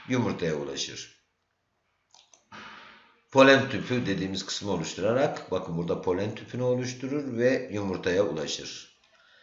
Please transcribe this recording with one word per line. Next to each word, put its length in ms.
yumurtaya 460
ulaşır. 680
Polen 360
tüpü 380
dediğimiz 400
kısmı 240
oluşturarak, 800
bakın 260
burada 260
polen 320
tüpünü 280
oluşturur 760
ve 340
yumurtaya 540
ulaşır. 720